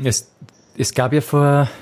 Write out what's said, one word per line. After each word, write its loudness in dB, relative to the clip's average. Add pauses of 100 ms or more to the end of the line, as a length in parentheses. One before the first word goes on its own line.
es, -4 (440)
es -4
gab -2
ja 2
vor 2 (140)